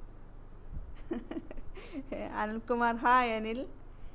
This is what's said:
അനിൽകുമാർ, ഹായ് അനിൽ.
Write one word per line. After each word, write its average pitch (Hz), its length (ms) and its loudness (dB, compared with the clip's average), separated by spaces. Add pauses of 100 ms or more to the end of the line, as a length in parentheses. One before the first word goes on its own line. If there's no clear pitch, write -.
(2250)
അനിൽകുമാർ, 226 640 2
ഹായ് 240 360 8
അനിൽ. 220 360 0 (480)